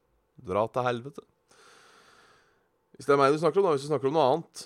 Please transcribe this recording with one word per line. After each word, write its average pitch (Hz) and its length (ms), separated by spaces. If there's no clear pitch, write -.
dra 98 240
til 127 160
helvete. 123 380
Hvis - 120
det 143 80
er 143 40
meg 139 160
du 156 40
snakker 156 200
om 196 80
da, 170 80
hvis 135 120
du 147 40
snakker 135 200
om 147 40
noe 156 180
annet, 165 340